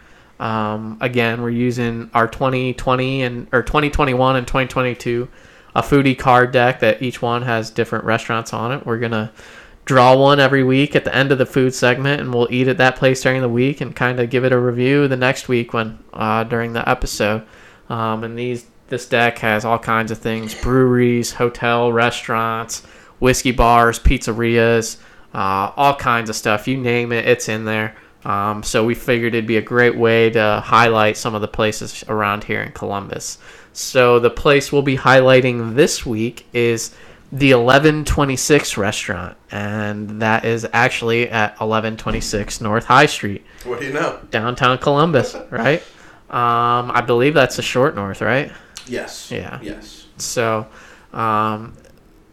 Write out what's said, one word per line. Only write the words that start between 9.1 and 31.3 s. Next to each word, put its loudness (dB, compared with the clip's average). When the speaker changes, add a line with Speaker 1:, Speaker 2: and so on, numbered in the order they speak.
Speaker 1:
draw 6
one 6
every 4
week 2
at 0
the -2
end 2
of 2
the 2
food 0
segment, 0
and -6
we'll 2
eat 2
at 0
that 4
place 2
during 0
the 0
week 0
and -10
kinda -2
give 0
it 2
a 4
review 2
the -2
next -2
week -2
when, -4
uh, -2
during -4
the -4
episode. -2
Um, -4
and -10
these, -6
this -6
deck 0
has -2
all 0
kinds -2
of -8
things: -6
breweries, 2
hotel, 0
restaurants, -2
whiskey 2
bars, 4
pizzerias, 0
uh, -2
all 4
kinds -2
of -6
stuff. -2
You -2
name -2
it, -2
it's 0
in -4
there. -4
Um, -2
so 0
we 2
figured -2
it'd -2
be 0
a 2
great 2
way 4
to 2
highlight 4
some -6